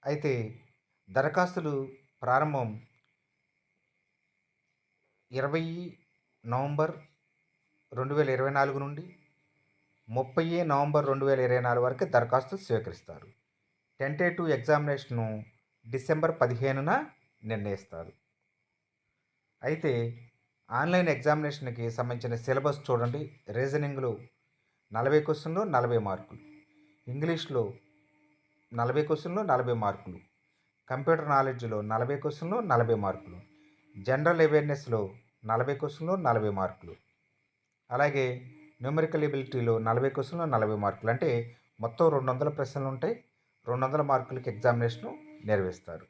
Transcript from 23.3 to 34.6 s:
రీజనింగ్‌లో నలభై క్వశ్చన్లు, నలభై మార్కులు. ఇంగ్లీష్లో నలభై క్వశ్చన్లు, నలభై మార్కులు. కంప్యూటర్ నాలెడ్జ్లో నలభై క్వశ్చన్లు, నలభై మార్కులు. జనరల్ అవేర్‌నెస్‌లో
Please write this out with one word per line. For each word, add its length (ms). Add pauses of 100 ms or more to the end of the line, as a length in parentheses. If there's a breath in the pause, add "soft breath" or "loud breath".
రీజనింగ్‌లో 720 (720)
నలభై 280
క్వశ్చన్లు, 400
నలభై 380
మార్కులు. 420 (720)
ఇంగ్లీష్లో 640 (1000)
నలభై 280
క్వశ్చన్లు, 380
నలభై 320
మార్కులు. 480 (680)
కంప్యూటర్ 400
నాలెడ్జ్లో 520
నలభై 360
క్వశ్చన్లు, 440
నలభై 340
మార్కులు. 460 (640 soft breath)
జనరల్ 380
అవేర్‌నెస్‌లో 760 (300)